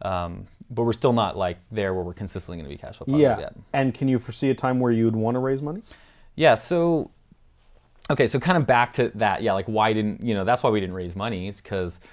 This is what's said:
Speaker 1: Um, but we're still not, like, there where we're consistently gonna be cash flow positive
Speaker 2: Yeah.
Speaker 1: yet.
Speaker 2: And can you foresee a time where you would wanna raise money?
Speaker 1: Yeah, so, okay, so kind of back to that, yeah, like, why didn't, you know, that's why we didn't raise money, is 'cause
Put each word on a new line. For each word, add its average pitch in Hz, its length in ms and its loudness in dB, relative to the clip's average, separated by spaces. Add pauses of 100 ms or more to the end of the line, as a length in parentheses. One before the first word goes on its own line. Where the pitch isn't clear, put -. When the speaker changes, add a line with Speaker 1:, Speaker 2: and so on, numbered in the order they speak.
Speaker 1:
Um, 90 440 -6 (240)
but 117 140 -2
we're 117 100 2
still 127 180 2
not, 110 240 0
like, 90 220 -2 (120)
there 101 220 -2
where 92 100 -2
we're 87 120 -8
consistently 92 420 -10
gonna 76 140 -12
be 71 80 -12
cash - 180 -16
flow - 100 -16
positive 139 140 2
Speaker 2:
Yeah. 123 180 4
Speaker 1:
yet. - 160 -10 (200)
Speaker 2:
And 135 180 0
can 135 160 -2
you 127 100 2
foresee 135 320 -2
a 131 40 2
time 127 260 0
where 123 120 4
you 113 120 4
would 110 120 2
wanna 117 240 0
raise 135 200 -2
money? 156 220 -8 (540)
Speaker 1:
Yeah, 151 180 8
so, 170 560 0 (1000)
okay, 139 160 4
so 127 140 0
kind 180 160 2
of 147 100 2
back 120 280 4
to 120 220 0
that, 104 260 0
yeah, 107 100 0
like, 95 140 -2
why 110 260 2
didn't, 107 300 -2
you 117 120 -2
know, 98 100 -2
that's 120 180 2
why 127 80 2
we 107 100 2
didn't 92 160 -6
raise 90 180 -8
money, 98 340 -6
is 104 120 -14
'cause 92 400 -6 (120)